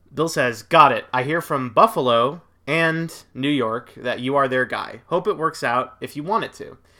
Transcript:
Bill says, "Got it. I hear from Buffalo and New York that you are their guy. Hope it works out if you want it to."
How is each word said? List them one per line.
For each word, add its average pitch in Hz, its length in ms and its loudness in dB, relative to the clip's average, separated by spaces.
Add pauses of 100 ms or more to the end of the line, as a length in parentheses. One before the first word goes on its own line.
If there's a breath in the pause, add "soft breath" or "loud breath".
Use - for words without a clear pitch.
(140)
Bill 156 140 0
says, 123 340 -2
"Got 147 300 6
it. 110 200 -4
I 127 120 0
hear 156 160 -2
from 131 300 -4
Buffalo 139 720 2 (240)
and 165 460 0 (220)
New 131 140 -4
York 123 480 -2
that 117 240 -6
you 131 160 -2
are 135 120 2
their 127 160 0
guy. 110 420 -6
Hope 175 200 -2
it 196 100 0
works 156 280 -4
out 123 360 -2
if - 160 -10
you 147 60 -8
want 185 220 -2
it - 100 -10
to." - 240 -16 (220 soft breath)